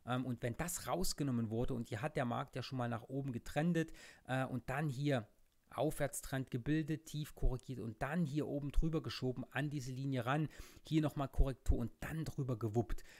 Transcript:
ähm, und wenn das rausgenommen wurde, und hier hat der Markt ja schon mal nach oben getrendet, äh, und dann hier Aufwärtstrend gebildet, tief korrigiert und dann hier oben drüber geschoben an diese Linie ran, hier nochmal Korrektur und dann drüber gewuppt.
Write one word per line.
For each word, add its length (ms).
ähm, 200
und 160
wenn 160
das 280
rausgenommen 640
wurde, 240
und 160
hier 140
hat 140
der 100
Markt 280
ja 80
schon 160
mal 100
nach 200
oben 240
getrendet, 600
äh, 160
und 240
dann 200
hier 380
Aufwärtstrend 800
gebildet, 540
tief 300
korrigiert 460
und 200
dann 240
hier 220
oben 240
drüber 320
geschoben 480
an 180
diese 220
Linie 340
ran, 240
hier 160
nochmal 260
Korrektur 500
und 220
dann 240
drüber 320
gewuppt. 480